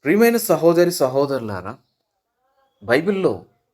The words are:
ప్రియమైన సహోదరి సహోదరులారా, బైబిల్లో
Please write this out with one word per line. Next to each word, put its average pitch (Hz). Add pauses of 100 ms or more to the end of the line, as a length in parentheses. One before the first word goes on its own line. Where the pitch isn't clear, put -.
ప్రియమైన 233
సహోదరి 170
సహోదరులారా, 127 (1040)
బైబిల్లో 147 (280)